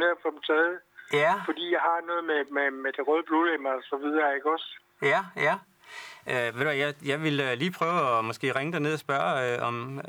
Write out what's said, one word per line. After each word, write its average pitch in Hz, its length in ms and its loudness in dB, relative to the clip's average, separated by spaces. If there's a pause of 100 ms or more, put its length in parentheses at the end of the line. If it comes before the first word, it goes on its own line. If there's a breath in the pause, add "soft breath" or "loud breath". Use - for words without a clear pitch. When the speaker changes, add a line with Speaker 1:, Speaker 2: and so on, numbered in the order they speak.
Speaker 1:
ned 175 120 4
og - 80 -20
få 165 120 2
dem 147 60 -16 (100)
taget. 165 240 4 (380 loud breath)
Speaker 2:
Ja. 151 200 4 (160)
Speaker 1:
Fordi 160 160 -4 (100)
jeg 156 140 2
har 170 100 2 (100)
noget 170 220 -2
med, 151 80 2 (180)
med, 143 100 2 (160)
med 135 100 -2
det 135 140 -2
røde 160 220 2
blod 160 240 4
i 156 120 -2
mig 135 140 0
og - 120 -12
så 139 140 -2
videre, 147 300 2
ikke 139 200 -2
også? - 140 -10 (320)
Speaker 2:
Ja, 147 200 4 (260)
ja. 156 80 4 (760 loud breath)
Øh, 131 40 0
ved 120 160 0 (100)
du - 80 4
hvad, 143 60 0
jeg, 143 180 0 (120)
jeg 143 180 0
vil, 147 160 2
øh, 135 180 2
lige 175 220 0
prøve 165 380 2
at 113 80 2
måske 120 300 -2
ringe 147 180 -2
derned 151 200 0
og 151 60 -4
spørge, 156 320 0 (260)
øh, 123 100 -2
om, 123 420 -6